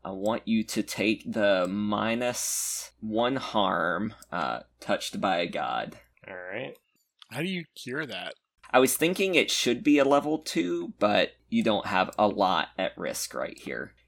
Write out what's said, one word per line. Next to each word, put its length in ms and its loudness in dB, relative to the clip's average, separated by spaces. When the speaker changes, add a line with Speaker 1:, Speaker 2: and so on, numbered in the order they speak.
Speaker 1:
I 80 -10
want 340 -2
you 200 2
to 180 -2
take 480 0
the 360 2
minus 1300 -4
one 380 0
harm, 760 0
uh, 300 -2
touched 420 -4
by 160 0
a 100 0
god. 500 -6
Speaker 2:
All 80 -12
right. 400 -10
Speaker 3:
How 100 -8
do 60 -4
you 160 -6
cure 300 -8
that? 280 -10
Speaker 1:
I 60 8
was 160 6
thinking 400 2
it 160 4
should 320 0
be 140 6
a 80 6
level 340 4
two, 600 -4
but 320 4
you 140 2
don't 240 2
have 300 2
a 100 6
lot 500 2
at 200 -2
risk 360 -6
right 240 -6
here. 360 -10